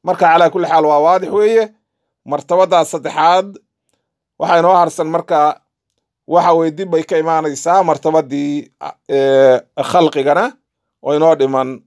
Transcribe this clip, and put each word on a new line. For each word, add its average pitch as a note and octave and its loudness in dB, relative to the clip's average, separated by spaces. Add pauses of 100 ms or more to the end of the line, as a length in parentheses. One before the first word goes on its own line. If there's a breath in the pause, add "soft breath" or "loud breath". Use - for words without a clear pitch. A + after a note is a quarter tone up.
Marka F3 0
calaa E3 4
kulli F3 -4
xaal D#3+ 2
waa D3 2
waadix F3 0
weeye. G#3+ 0 (640)
Martabaddaa E3+ 0
saddexaad E3 -2 (920)
waxaa F3 0
inoo F3 2
harsan E3 0
marka, E3 -2 (880)
waxa E3+ 2
weeye, E3 0
dib F3 -10
bay D#3+ -2
ka D#3+ -4
imaanaysaa D#3+ -2
martabaddii, D3 -2 (520)
eh, C3+ 2 (220)
khalqigana D#3 0 (600)
oo C#3+ -2
inoo D#3 2
dhiman. C3+ -2 (180)